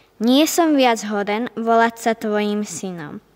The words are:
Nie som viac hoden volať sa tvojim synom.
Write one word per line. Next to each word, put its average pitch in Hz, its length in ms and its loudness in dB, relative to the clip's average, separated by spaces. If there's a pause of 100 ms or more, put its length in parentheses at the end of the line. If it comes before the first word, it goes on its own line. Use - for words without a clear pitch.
(220)
Nie 254 240 4
som 311 320 2
viac 233 320 2
hoden 208 480 -4
volať 233 400 2
sa 226 160 0
tvojim 208 480 -2
synom. 175 560 -10 (180)